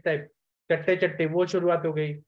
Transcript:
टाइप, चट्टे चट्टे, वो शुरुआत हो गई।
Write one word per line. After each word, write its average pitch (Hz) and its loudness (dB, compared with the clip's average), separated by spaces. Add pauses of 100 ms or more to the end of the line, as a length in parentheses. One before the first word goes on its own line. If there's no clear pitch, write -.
टाइप, 147 -2 (420)
चट्टे 165 2
चट्टे, 170 0
वो 175 0
शुरुआत 175 0
हो 160 -2
गई। 151 -2 (140)